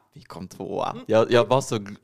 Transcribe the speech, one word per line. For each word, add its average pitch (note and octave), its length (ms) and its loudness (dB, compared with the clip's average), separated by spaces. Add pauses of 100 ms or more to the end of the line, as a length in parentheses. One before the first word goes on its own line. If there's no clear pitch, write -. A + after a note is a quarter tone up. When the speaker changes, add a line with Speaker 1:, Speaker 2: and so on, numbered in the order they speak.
(140)
Speaker 1:
"Vi - 80 -20
kom - 260 -14
tvåa." - 440 -6
Speaker 2:
Mm. - 160 -12
Speaker 1:
Jag, A2 240 4
jag A#2+ 160 6
var B2+ 140 2
så B2 160 -6
gl-, G2+ 260 -10